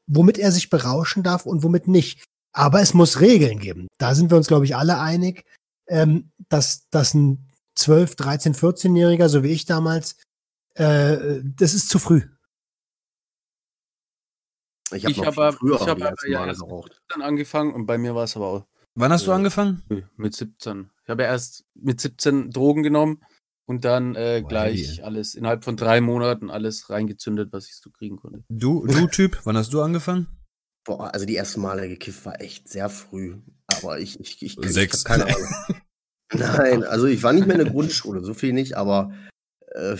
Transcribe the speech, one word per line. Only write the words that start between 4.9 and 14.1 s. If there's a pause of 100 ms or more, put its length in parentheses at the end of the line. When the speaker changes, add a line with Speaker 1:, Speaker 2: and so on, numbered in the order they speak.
Speaker 1:
einig, (440)
ähm, (180)
dass,
dass
ein (240)
zwölf,
dreizehn,
vierzehnjähriger,
so
wie
ich
damals, (580)
äh,
das
ist
zu
früh. (2750)